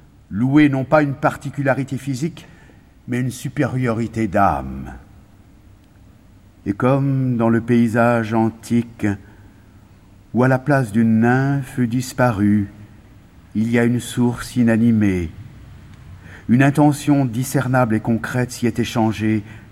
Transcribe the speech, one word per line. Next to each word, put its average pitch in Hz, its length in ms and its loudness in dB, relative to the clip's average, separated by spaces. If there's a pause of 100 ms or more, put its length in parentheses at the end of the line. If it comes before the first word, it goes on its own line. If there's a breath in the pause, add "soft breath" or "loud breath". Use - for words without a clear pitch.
(300 loud breath)
louer 135 400 4
non 135 140 0
pas 151 180 4
une 143 140 -2
particularité 135 840 -4
physique, 139 500 -8 (600 soft breath)
mais 123 120 -4
une 127 120 -2
supériorité 117 960 -4
d'âme. 69 640 0 (1800)
Et 101 60 -2
comme 131 640 0
dans 113 140 0
le 117 120 2
paysage 117 760 2
antique, 113 720 -2 (1300 soft breath)
où 120 80 4
à 127 40 4
la 131 120 2
place 135 320 0
d'une 113 300 2
nymphe 131 580 0
disparue, 110 920 0 (840)
il 110 160 0
y 120 80 2
a 120 60 2
une 120 140 0
source - 560 -4
inanimée, 113 760 2 (1160 loud breath)
une 123 140 4
intention 143 640 4
discernable 127 720 0
et 110 60 -2
concrète 120 500 -2
s'y - 160 -4
est 110 100 -2
échangée 110 640 -2 (300 loud breath)